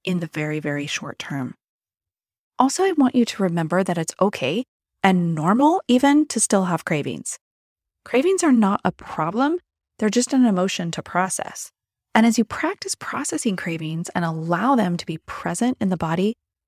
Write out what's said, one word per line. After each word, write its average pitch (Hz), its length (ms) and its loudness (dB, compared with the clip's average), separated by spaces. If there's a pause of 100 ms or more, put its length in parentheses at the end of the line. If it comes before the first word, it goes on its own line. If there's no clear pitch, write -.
in 180 160 -2
the 165 60 -6
very, 151 340 -6
very 147 260 -6
short - 320 -10
term. 131 360 -8 (1040)
Also, 269 260 2
I 381 80 2
want 285 220 2
you 240 100 4
to - 180 -6
remember 170 400 0
that 175 160 0
it's 165 220 -4
okay 185 440 -2 (380)
and 175 320 4
normal 240 540 4
even 285 380 4
to - 140 -4
still 190 240 2
have 175 200 -4
cravings. 139 540 -6 (640)
Cravings 359 420 2
are 294 80 6
not 208 320 4
a 185 80 0
problem. 240 680 -2 (400)
They're 214 100 2
just 240 240 0
an 254 140 6
emotion 180 460 0
to - 100 -10
process. - 680 -6 (420)
And 220 100 6
as 233 140 4
you 220 60 4
practice - 500 -6
processing 254 640 -4
cravings 160 540 -6
and 175 140 -2
allow 165 520 0
them 180 200 2
to - 80 -6
be 160 140 -8
present - 600 -4
in 196 80 0
the 185 80 0
body 175 400 -2 (320)